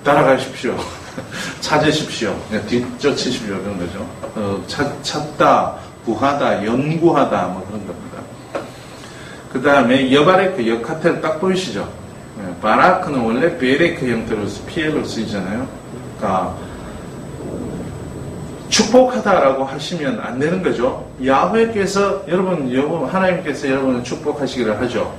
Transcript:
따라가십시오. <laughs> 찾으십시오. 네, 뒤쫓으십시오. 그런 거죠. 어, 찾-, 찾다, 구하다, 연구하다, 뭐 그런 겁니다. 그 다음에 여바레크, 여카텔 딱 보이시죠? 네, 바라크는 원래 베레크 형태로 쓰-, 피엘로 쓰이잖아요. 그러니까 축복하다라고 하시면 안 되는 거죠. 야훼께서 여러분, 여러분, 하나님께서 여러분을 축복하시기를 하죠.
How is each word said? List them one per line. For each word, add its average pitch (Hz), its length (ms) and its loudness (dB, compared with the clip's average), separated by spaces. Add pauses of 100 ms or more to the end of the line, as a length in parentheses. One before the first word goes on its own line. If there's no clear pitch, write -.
따라가십시오. 135 720 2 (420)
<laughs> - 440 -10
찾으십시오. 139 720 0 (160)
네, 107 140 -2
뒤쫓으십시오. 120 920 -2
그런 95 200 -6
거죠. 87 260 -6 (300)
어, 98 320 -2
찾-, - 360 -4
찾다, 147 720 2 (300)
구하다, 117 600 0
연구하다, 135 800 2
뭐 92 200 -6
그런 101 200 -8
겁니다. - 260 -12 (1400)
그 127 80 -2
다음에 131 500 6
여바레크, 170 560 6
여카텔 151 540 0
딱 156 180 0
보이시죠? 185 480 0 (520)
네, 87 200 -8
바라크는 139 600 4
원래 127 380 2
베레크 139 520 2
형태로 110 380 -2
쓰-, - 180 -8
피엘로 151 400 -2
쓰이잖아요. 104 640 -4 (500)
그러니까 95 380 -2 (2250)
축복하다라고 202 960 4
하시면 147 560 -4
안 113 200 -6
되는 170 240 0
거죠. 123 440 0 (160)
야훼께서 196 1040 2
여러분, 170 460 0
여러분, 151 340 0
하나님께서 165 640 0
여러분을 131 340 2
축복하시기를 123 800 -2
하죠. 107 380 -2